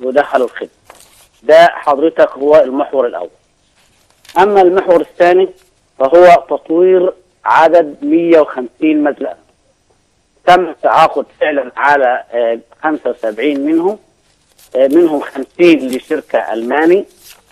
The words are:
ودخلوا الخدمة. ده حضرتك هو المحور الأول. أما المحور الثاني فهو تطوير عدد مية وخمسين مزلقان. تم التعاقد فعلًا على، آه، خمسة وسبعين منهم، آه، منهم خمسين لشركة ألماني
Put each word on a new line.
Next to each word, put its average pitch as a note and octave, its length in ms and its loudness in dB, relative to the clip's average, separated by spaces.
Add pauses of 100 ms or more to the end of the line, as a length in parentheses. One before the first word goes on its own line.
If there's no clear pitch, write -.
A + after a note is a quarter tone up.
ودخلوا B2+ 440 -2
الخدمة. - 220 -14 (720)
ده E3 240 6
حضرتك D3+ 600 -2
هو C#3+ 260 -2
المحور C3+ 520 0
الأول. F2 220 -10 (1080)
أما G3+ 240 2
المحور F3+ 400 2
الثاني F3+ 480 0 (500)
فهو E3+ 500 6
تطوير F3+ 640 0 (320)
عدد D#3 560 2
مية E3 380 2
وخمسين D3+ 640 -4
مزلقان. C3 320 -6 (1120)
تم F3 240 2
التعاقد C#3+ 560 0 (160)
فعلًا C#3 360 -4
على، B2+ 460 0 (100)
آه، A#2 260 -2 (240)
خمسة D#3 260 -4
وسبعين B2 560 -6
منهم، E3+ 320 -2 (800)
آه، C3+ 120 2
منهم D#3 340 0
خمسين C3+ 680 -2
لشركة B2 640 -8
ألماني D3 520 -2 (460)